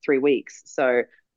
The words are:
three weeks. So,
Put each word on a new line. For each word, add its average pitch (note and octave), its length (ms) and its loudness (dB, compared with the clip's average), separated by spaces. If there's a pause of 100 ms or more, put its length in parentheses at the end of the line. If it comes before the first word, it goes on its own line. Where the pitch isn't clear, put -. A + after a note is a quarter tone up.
three C#3+ 140 0
weeks. C3+ 480 -4
So, B2 380 -2 (340)